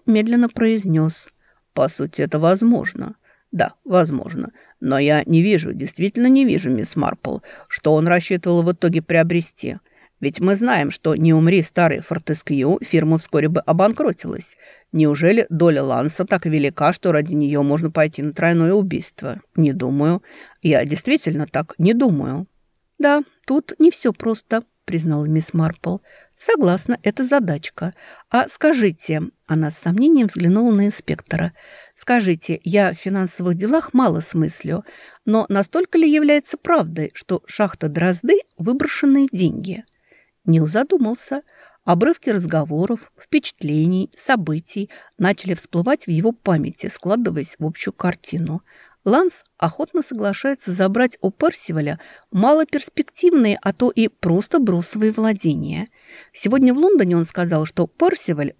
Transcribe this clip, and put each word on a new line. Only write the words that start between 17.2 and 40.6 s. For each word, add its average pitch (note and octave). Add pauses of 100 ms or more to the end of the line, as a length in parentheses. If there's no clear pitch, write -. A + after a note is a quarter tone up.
нее D3
можно D3+
пойти D#3
на D3
тройное E3+
убийство? F3+ (140)
Не D3+
думаю. C#3+ (400)
Я -
действительно D3+
так -
не F#3
думаю". E3+ (520)
"Да, C#4+ (240)
тут -
не D#4+
все -
просто", A3+ (220)
признала D#3+
мисс D#3
Марпл. E3 (380)
"Согласна, C4+
это G#3+
задачка. F#3 (360)
А -
скажите", G3+ (240)
она D#3
с -
сомнением B3
взглянула G3+
на G3+
инспектора, E3+ (420)
"скажите, F#3
я F#3+
в E3
финансовых F#3
делах A3+
мало A#3+
смыслю, D#3+ (400)
но A3
настолько B3+
ли D#4+
является D4
правдой, E3
что -
шахта F#3+
Дрозды — F3+ (180)
выброшенные C#4
деньги?" F3 (600)
Нил D#3+